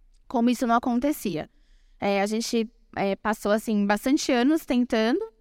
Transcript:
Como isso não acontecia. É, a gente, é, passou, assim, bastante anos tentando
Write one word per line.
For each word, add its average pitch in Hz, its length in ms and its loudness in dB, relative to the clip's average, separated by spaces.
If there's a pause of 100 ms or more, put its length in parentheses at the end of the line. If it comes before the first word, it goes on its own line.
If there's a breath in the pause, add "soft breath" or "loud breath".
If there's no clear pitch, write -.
(280)
Como 240 220 0
isso 240 180 -2
não 233 80 4
acontecia. 240 720 -2 (480)
É, 202 240 0
a 202 40 2
gente, 226 440 -2 (240)
é, 196 220 -2
passou, 214 340 -2
assim, 208 380 2
bastante 262 420 0
anos 269 340 2
tentando 247 540 0 (220)